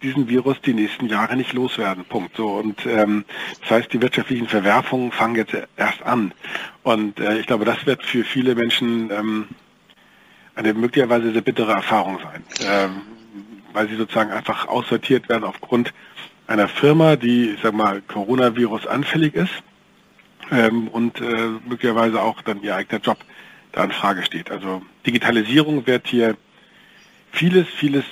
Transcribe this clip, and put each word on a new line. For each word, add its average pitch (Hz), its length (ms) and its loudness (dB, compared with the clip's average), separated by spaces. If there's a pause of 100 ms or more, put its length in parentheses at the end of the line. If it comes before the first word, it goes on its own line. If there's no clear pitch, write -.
diesen 135 260 -2
Virus 127 320 2
die 127 140 0
nächsten 110 340 -2
Jahre 107 260 -2
nicht 131 180 -2
loswerden, 110 520 -4
Punkt. 95 320 -6
So, 110 140 -2
und, 107 360 -4
ähm, 104 380 2 (380)
das - 80 -10
heißt, 117 220 2
die 120 80 0
wirtschaftlichen 120 460 0
Verwerfungen 110 640 2
fangen 113 240 -2
jetzt 113 180 -2 (240)
erst - 280 -4
an. 110 280 0 (520)
Und, 107 340 0
äh, 107 200 0
ich 107 80 -6
glaube, 107 180 0
das 117 220 -2
wird 131 180 0
für 120 180 -2
viele 127 320 0
Menschen, 117 560 0
ähm, 107 360 -4 (1080)
eine 110 200 0
möglicherweise 117 580 2
sehr 113 80 2
bittere 110 320 0
Erfahrung 95 500 0
sein, 80 200 -16 (220)
ähm, 98 260 0 (840)
weil 107 160 -2
sie 110 80 -6
sozusagen 110 340 -2
einfach - 380 -4
aussortiert 120 600 0
werden 113 160 0
aufgrund 120 480 -2 (540)
einer 104 220 2
Firma, 156 480 6
die, 120 340 4
ich 104 120 -8
sag 110 120 2
mal, 104 320 0
Coronavirus 113 800 0
anfällig 147 480 0
ist, 175 180 0 (1000)
ähm, 113 360 4
und, 117 320 -2
äh, 117 280 -2 (180)
möglicherweise 113 560 0
auch 110 200 -2
dann 101 200 -6
ihr 101 140 -4
eigener 101 240 -6
Job - 180 -2 (540)
da - 100 -2
in 95 80 -2
Frage 95 320 -2
steht. 85 300 -8
Also 95 300 -8 (220)
Digitalisierung 120 840 2
wird 123 200 2
hier 113 300 2 (920)
vieles, 175 380 4
vieles 139 440 0